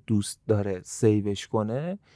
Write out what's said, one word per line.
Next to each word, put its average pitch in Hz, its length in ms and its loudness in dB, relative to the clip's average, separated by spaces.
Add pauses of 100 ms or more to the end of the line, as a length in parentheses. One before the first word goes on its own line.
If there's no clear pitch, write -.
دوست 104 400 0
داره 101 360 0
سیوش 104 640 0
کنه 127 520 -4 (160)